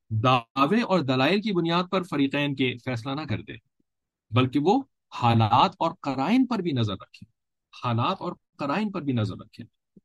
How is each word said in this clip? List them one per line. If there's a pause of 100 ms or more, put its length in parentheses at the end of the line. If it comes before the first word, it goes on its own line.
(120)
दावे
और
दलाइल
की
बुनियाद
पर
फरीकैन
के
फैसला
ना
कर
दे, (760)
बल्कि
वो (340)
हालात
और
कराइन
पर
भी
नजर
रखे, (480)
हालात
और (220)
कराइन
पर
भी
नजर
रखे, (420)